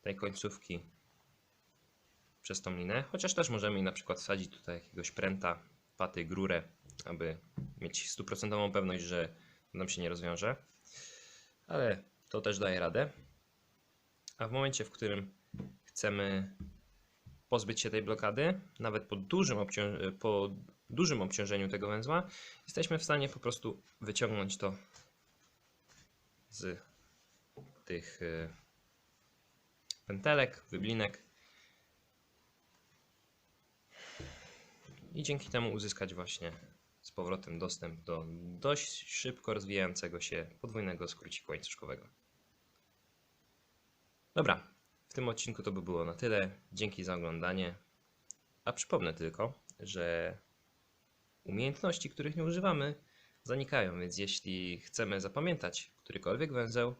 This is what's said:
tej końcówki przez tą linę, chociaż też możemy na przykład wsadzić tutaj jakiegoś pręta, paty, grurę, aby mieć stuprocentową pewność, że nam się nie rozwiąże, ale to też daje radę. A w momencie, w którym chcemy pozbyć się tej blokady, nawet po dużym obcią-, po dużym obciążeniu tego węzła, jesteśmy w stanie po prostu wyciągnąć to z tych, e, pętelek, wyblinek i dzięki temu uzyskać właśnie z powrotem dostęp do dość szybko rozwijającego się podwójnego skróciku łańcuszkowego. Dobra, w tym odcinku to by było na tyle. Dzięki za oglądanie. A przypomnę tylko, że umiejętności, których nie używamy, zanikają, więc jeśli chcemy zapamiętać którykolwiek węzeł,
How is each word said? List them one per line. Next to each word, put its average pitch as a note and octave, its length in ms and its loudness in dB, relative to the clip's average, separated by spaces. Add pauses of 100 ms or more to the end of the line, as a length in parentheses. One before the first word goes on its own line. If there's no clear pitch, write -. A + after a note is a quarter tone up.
tej G2 140 -2
końcówki G2 640 -4 (1600)
przez - 200 -4
tą F#2 140 -2
linę, G2+ 360 0
chociaż F#3 220 0
też E3+ 160 4
możemy G#2 320 2
na F#2 100 4
przykład - 260 -4
wsadzić F#2+ 380 -2
tutaj - 180 -6
jakiegoś - 360 -8
pręta, F#2+ 520 0 (340)
paty, F2+ 280 0
grurę, F2+ 380 2 (420)
aby E2 340 -4 (420)
mieć - 300 -4
stuprocentową G#2 600 0
pewność, F#2 320 2
że F2 240 2 (460)
nam F#2 140 -2
się F2+ 140 -2
nie E2+ 60 2
rozwiąże, F2 480 0 (1080)
ale B2 380 2 (240)
to G#2+ 120 -2
też G2+ 180 0
daje F#2 220 4
radę. G#2 300 4 (1300)
A A2+ 100 -2
w A2+ 40 -4
momencie, C3+ 320 2
w - 60 -8
którym G2+ 440 -2 (500)
chcemy G2 720 0 (960)
pozbyć A2 320 2
się A2 100 0
tej A2 120 4
blokady, A2 580 2 (180)
nawet G#2+ 240 0
po - 140 -6
dużym A#2+ 420 4
obcią-, G2 640 2
po G2+ 300 4 (400)
dużym C#3 320 4
obciążeniu G2 460 2
tego G2+ 200 0
węzła, C#3+ 400 2 (380)
jesteśmy D#3+ 320 0
w - 60 -2
stanie C#3+ 240 4
po - 120 -8
prostu - 420 -2 (180)
wyciągnąć G#2 560 2
to F#2+ 180 0 (1800)
z F#2 300 -4 (1040)
tych, - 380 -6
e, E2 260 -2 (1600)
pętelek, C3 640 4
wyblinek G#2 520 2 (4000)
i D3+ 80 -2
dzięki C#3+ 280 0
temu A#2 220 2
uzyskać G2+ 420 -2
właśnie F2 380 -6 (500)
z - 100 -20
powrotem F2+ 460 -4
dostęp E2+ 460 -6
do D#2+ 200 -2 (360)
dość - 520 0
szybko - 420 -2
rozwijającego F#2 680 0
się E2 260 -2 (140)
podwójnego F#2+ 480 -4
skróciku - 440 -10
łańcuszkowego. - 560 -8 (2250)
Dobra, C#3 320 4 (420)
w - 60 -18
tym B2+ 140 2
odcinku A2+ 340 -2
to G2+ 100 0
by F#2+ 100 -2
było E2+ 220 0
na E2+ 100 -2
tyle. G2+ 360 4 (220)
Dzięki F#2+ 320 -2
za F#2 100 0
oglądanie. F2 600 0 (880)
A - 80 0
przypomnę E2+ 420 0
tylko, E2+ 380 -2 (280)
że F2 580 0 (1080)
umiejętności, C#3 640 0
których D3+ 260 -4
nie E3 80 0
używamy, E3 500 2 (480)
zanikają, A#2 580 2
więc F2+ 180 -2
jeśli F#2 640 -2
chcemy G2 400 0
zapamiętać G2 760 -2
którykolwiek C3+ 560 0
węzeł, A#2+ 480 2